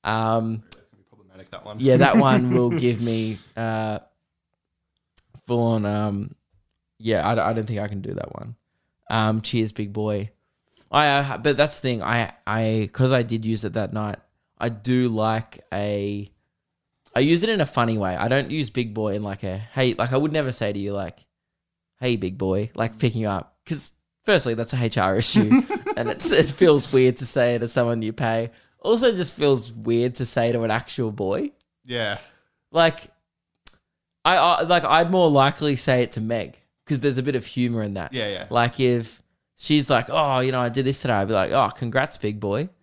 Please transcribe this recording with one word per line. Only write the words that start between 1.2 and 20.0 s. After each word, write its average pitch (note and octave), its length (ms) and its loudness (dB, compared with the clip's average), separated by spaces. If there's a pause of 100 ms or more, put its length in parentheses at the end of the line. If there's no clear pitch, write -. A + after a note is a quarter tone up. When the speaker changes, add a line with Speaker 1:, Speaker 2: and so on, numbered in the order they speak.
Speaker 2:
that - 140 -16
one. G#2 160 -14
Speaker 1:
yeah, C3 160 6
that C3+ 220 6
one B2+ 320 4
will A#2+ 200 4
Speaker 2:
<laughs> A#2 80 -2
Speaker 1:
give A#2+ 220 0
me, A2+ 380 -4 (180)
uh, A2 420 -4 (1500)
full A#2+ 160 0
on, A2+ 220 2
um, G#2 500 -2 (640)
yeah, A2 300 0
I, A2 220 2
I - 20 -2
don't A2 140 -4
think G#2+ 140 -4
I G#2 80 -6
can G2+ 120 -8
do G#2 140 -8
that - 200 -10
one. A#2 200 -14 (560)
Um, A2 320 0
"Cheers, A2+ 300 -2
big G#2 200 -8
boy." G#2+ 380 -4 (600)
I, D3 180 2
uh, C#3 300 0
but C3+ 180 0
that's C#3+ 240 0
the C3 80 -2
thing. A#2 140 -2
I, A#2 300 -2 (140)
I, A2 460 -2
'cause C3 200 2
I B2 100 2
did A2 220 -4
use A2 200 -2
it F#2+ 100 -4
that G#2+ 180 -4
night, G#2+ 260 -6 (400)
I A#2+ 100 -4
do B2 400 0
like A2 520 -2 (120)
a, G2+ 580 -4 (840)
I A#2+ 60 2
use E3 220 4
it A3+ 60 0
in G#3+ 120 0
a C#3+ 60 2
funny A2+ 320 0
way. F#2 160 -2
I G#2+ 140 -2
don't C3 220 0
use C#3 200 -4
big A#2 240 -4
boy G#2+ 200 -4
in, G#2 80 -4
like, G2+ 200 -8
a, F#2+ 160 -4
"Hey," B2 360 0
like, B2 180 -2